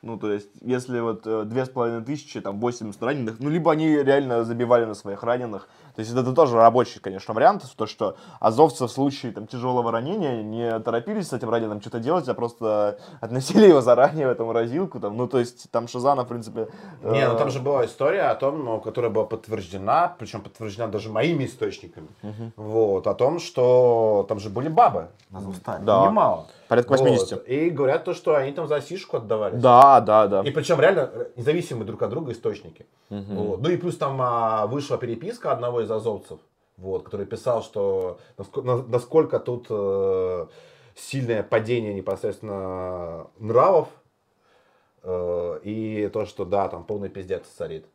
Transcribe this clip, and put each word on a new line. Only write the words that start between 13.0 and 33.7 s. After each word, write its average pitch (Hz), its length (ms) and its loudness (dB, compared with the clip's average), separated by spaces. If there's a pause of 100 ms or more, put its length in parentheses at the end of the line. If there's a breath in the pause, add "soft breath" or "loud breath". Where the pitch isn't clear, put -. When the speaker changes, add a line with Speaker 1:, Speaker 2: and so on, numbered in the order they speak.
Speaker 1:
относили 135 460 4
его 156 120 10
заранее 131 480 4
в 127 40 2
эту 113 140 -2
морозилку, 117 540 -2
там. 101 160 -6
Ну, 123 120 -2
то 127 120 0
есть, - 320 -6
там 120 160 -2
шиза, 127 280 0
в 123 100 -4
принципе, 113 420 -8 (360 loud breath)
Speaker 2:
Не, 135 240 2
ну, 117 80 0
Speaker 1:
э, - 20 0
Speaker 2:
там 139 120 0
же 127 120 -4
была 131 240 0
история 160 380 0
о 123 120 2
том, 143 300 -4
ну, 113 160 -4
которая 117 280 -2
была 107 160 0
подтверждена, 107 960 -4
причем 110 220 -12
подтверждена 107 460 -10
даже 104 220 -6
моими 135 360 0
источниками, 87 640 -8 (160)
Speaker 1:
Мгм. 107 340 -12
Speaker 2:
вот, 107 500 0
о 101 60 0
том, 147 260 2
что 120 880 4
там 107 120 -4
же 104 100 -10
были 123 180 -4
бабы 156 400 2 (220)
на 95 100 -16
Азовстале, 98 460 -10
Speaker 1:
Да. 98 220 6
Speaker 2:
немало. 107 400 2 (200 soft breath)
Speaker 1:
Порядка 120 240 2
Speaker 2:
Вот. 135 100 0
Speaker 1:
восьмидесяти. 113 340 2 (120)
Speaker 2:
И 147 220 -2
говорят 139 340 0
то, 156 120 -6
что 156 200 0
они 139 160 0
там 151 160 -6
за 147 140 -2
сисечку - 360 -10
отдавались. 110 440 -4
Speaker 1:
Да, 127 400 10
да, 107 260 6
да. 101 140 2
Speaker 2:
И 143 80 0
причем 143 320 0
реально, 165 320 4
э, 120 120 -8 (100)
независимые 127 500 -4
друг 95 160 -8
от 107 80 -2
друга 135 220 -8
источники. - 560 -10 (240)
Speaker 1:
Мгм. 101 240 -10
Speaker 2:
Вот. 101 260 -4
Ну 156 80 0
и 180 80 0